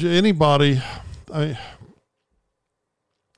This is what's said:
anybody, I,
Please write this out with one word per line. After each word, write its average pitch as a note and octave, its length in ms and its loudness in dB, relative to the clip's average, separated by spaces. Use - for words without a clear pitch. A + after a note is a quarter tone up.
anybody, D3+ 800 2
I, D3 240 -4